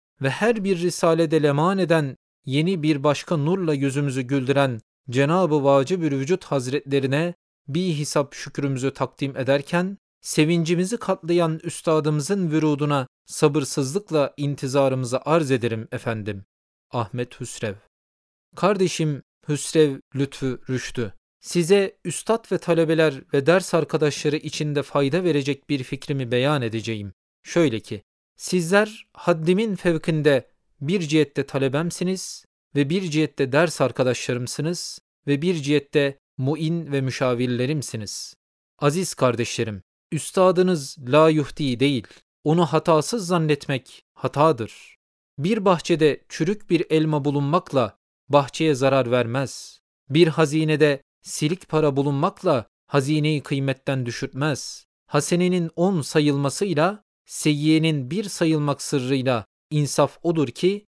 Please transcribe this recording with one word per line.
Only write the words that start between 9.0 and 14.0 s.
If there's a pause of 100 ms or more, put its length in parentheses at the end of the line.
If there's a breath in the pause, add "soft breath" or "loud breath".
ederken, (220)
sevincimizi
katlayan
üstadımızın
vüruduna (200)
sabırsızlıkla